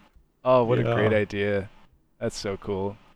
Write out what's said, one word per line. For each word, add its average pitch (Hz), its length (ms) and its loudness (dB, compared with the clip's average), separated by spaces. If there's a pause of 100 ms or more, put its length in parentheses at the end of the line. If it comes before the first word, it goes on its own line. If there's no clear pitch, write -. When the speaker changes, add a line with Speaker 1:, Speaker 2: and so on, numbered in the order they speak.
(440)
Speaker 1:
Oh, 127 200 6
what 120 140 2
Speaker 2:
Yeah. 117 120 0
Speaker 1:
a 117 40 0
great 107 180 2
idea. 101 560 -2 (500)
That's 113 180 -6
so 98 200 -6
cool. 101 400 -6 (200)